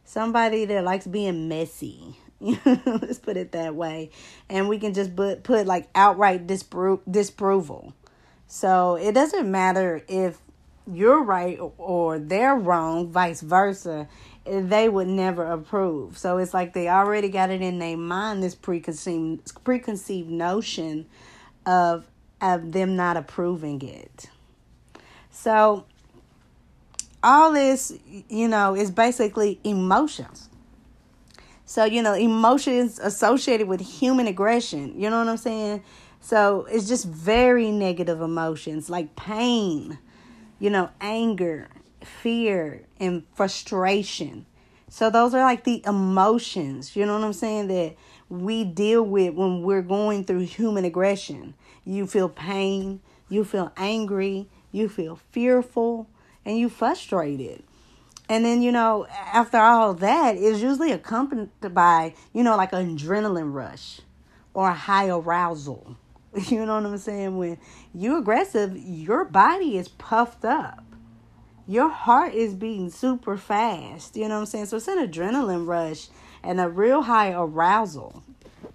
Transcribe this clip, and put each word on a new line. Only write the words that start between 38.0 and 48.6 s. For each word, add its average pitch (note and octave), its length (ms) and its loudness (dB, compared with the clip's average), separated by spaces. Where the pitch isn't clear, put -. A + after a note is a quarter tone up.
emotions, D#3+ 680 -4
like F3 280 -8
pain, G#3 840 -2
you G3+ 100 0
know, F#3 200 2
anger, G3+ 680 -2
fear, G3+ 840 -2
and F3+ 240 -2
frustration. F#3+ 1080 -2
So A3 200 0
those A#3 240 4
are, C4 80 4
like, B3 220 2
the A#3+ 220 -2
emotions, F#3+ 1080 0
you G3+ 100 0
know G#3 80 -2
what G#3+ 120 -2
I'm G#3 80 -4
saying, G#3+ 340 -4
that F3 280 -4
we G#3 340 -4